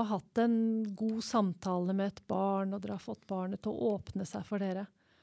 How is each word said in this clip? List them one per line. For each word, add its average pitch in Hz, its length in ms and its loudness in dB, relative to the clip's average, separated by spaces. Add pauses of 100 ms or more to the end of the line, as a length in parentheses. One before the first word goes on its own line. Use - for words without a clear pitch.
har 208 160 0
hatt - 240 0
en 226 400 4 (160)
god 220 260 0
samtale 185 720 2
med 196 160 2
et - 180 -14
barn, 196 460 0
og 196 80 -6
dere 208 160 -6
har - 60 -12
fått 220 260 -8
barnet 190 320 -4
til 214 100 -2
å 220 220 2
åpne 196 320 -4
seg 202 180 -6
for 208 140 -2
dere. 190 300 -2 (340)